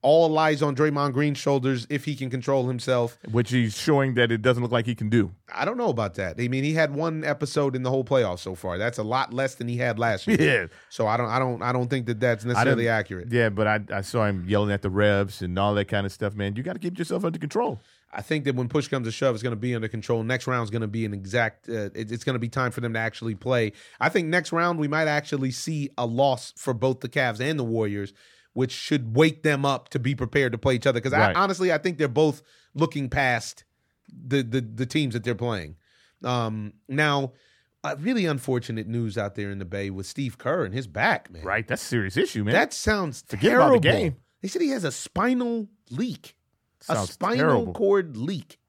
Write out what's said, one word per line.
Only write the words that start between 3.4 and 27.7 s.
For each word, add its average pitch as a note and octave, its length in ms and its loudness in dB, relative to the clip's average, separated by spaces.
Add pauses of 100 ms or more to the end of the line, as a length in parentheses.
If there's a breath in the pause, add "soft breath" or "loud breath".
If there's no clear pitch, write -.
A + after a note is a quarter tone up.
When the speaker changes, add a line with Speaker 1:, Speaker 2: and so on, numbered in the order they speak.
Speaker 2:
he's A#2+ 260 2
showing C#3 380 2
that A#2+ 160 6
it A#2 100 0
doesn't B2 220 4
look A#2+ 80 -2
like A#2 160 2
he A#2+ 80 -2
can G#2+ 140 -4
do. G#2 240 4 (200)
Speaker 1:
I F#2+ 120 -2
don't G#3+ 140 -2
know A#3+ 100 0
about A2+ 260 -2
that. F#2 240 -4
I A#2+ 80 0
mean, C3 160 -2
he D3+ 120 0
had D3+ 200 2
one D#3 300 -4
episode C#3+ 500 0
in B2+ 80 -4
the B2+ 80 0
whole C3 140 0
playoffs A2 360 2
so F#2+ 140 -8
far. F2+ 240 -6
That's A#2 200 -2
a A2+ 40 -4
lot A#2 300 -2
less C3 240 -4
than A#2+ 100 -8
he A#2+ 120 -4
had A#2+ 200 0
last A2+ 300 0
year. G#3 120 4
Speaker 2:
<laughs> - 0 -
Yeah. B2+ 260 2 (240 loud breath)
Speaker 1:
So A2 180 0
I A2 80 2
don't, A#2+ 120 -2
I A#2+ 120 0
don't, B2+ 200 -2
I B2 120 -2
don't B2 160 0
think B2+ 180 -2
that A2+ 140 -4
that's A2+ 240 2
Speaker 2:
I A#2+ 40 -2
Speaker 1:
necessarily A#2 360 4
Speaker 2:
didn't A2+ 100 2
Speaker 1:
accurate. G2+ 380 -4
Speaker 2:
Yeah, A#2+ 160 4
but G#2 180 0
I, G#2+ 140 2 (100)
I G2+ 120 -2
saw A2 240 0
him F#2+ 200 -2
yelling G#2 240 2
at G2+ 120 0
the G2 80 0
refs G2+ 520 2
and F2+ 160 -4
all G#2 160 2
that G2+ 120 0
kind G2+ 200 -2
of F#2+ 60 -6
stuff, G#2 240 -6
man. G2+ 180 -4
You A#2+ 80 -6
gotta F#3+ 160 -8
keep F3+ 200 -6
yourself F3+ 260 -4
under E3 160 -2
control. D#3 400 -4 (320 soft breath)
Speaker 1:
I - 100 -10
think D#3 220 -2
that C#3 100 0
when B2 140 -2
push C#3 180 0
comes B2 220 -2
to A2+ 40 -6
shove, C3 220 0
it's G#2+ 80 -8
gonna A#2+ 140 -2
be A#2+ 180 -2
under A2 140 -4
control. A2+ 340 -2
Next B2 240 -2
round's A#2+ 240 -2
gonna A2+ 160 -4
be A2 180 -4
an G#2 100 -6
exact, G#2 540 -2
uh, G#2+ 260 -4
it, A2+ 180 -8
it's A#2 100 -8
gonna B2+ 160 -2
be A#2 120 -4
time B2+ 200 -2
for A#2 100 -8
them A#2 120 -4
to A2+ 80 -2
actually A2+ 340 -6
play. A#2+ 380 0 (260 loud breath)
I C3+ 100 2
think E3+ 200 0
next E3+ 240 0
round E3+ 260 0
we D3+ 80 -2
might D#3 220 0
actually D3 420 -2
see C#3+ 480 -6
a A#2+ 80 0
loss B2+ 500 0
for - 180 -4
both B2+ 260 0
the C3 80 -8
Cavs B2 320 0
and D3 180 -2
the B2+ 60 -2
Warriors, G#2 480 -2 (400 soft breath)